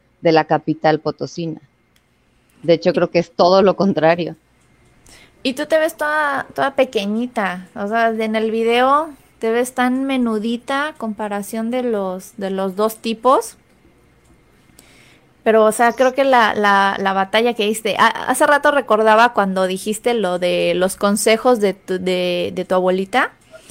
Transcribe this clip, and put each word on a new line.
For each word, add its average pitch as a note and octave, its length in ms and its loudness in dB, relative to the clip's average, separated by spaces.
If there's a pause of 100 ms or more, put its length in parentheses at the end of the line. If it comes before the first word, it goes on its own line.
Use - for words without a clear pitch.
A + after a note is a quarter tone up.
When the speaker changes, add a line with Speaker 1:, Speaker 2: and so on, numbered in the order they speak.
(220)
Speaker 1:
de E3 100 2
la D#3 140 4
capital D#3 540 0
potosina. D#3 600 -8 (1000)
De D#3+ 100 4
hecho, D#3+ 200 0
creo F3 180 0
que E3+ 80 2
es - 120 -4
todo F#3+ 300 4
lo F#3 160 4
contrario. E3 580 0 (1080)
Speaker 2:
Y C4 100 -2
tú D4+ 140 -6
te D#4+ 120 2
ves D#4+ 160 -2
toda, D4+ 600 -4
toda C4+ 200 -2
pequeñita, G#3+ 1000 -4
o G3+ 120 -8
sea, A3+ 220 0
en A3 260 -4
el A3 160 -2
video B3+ 600 0 (280)
te A3+ 120 -2
ves B3 220 -2
tan B3+ 320 0
menudita A#3+ 840 -4
a - 60 -16
comparación G#3+ 760 -8
de B3+ 120 -4
los, F#3+ 540 -4
de G3 120 -6
los F#3+ 260 -4
dos A3 220 -2
tipos. A#3 580 -2 (1900)
Pero, A3 160 4
o A3 80 4
sea, A#3 220 2
creo B3+ 200 0
que C4+ 120 0
la, A#3+ 300 4
la, G3 440 2
la G3 140 -2
batalla A3 400 0
que A3 120 -2
diste, G#3+ 320 -2
a-, A3 120 6
hace - 360 -2
rato D4 260 4
recordaba A3+ 600 4
cuando F#3+ 340 -2
dijiste G#3 480 -4
lo F3+ 260 -2
de F3 360 0
los F#3 220 -2
consejos A3 640 2
de F#3+ 120 2
tu, F#3 260 -6
de, F3+ 540 -2
de F3+ 120 -6
tu F#3 100 -2
abuelita, F#3 560 0 (400)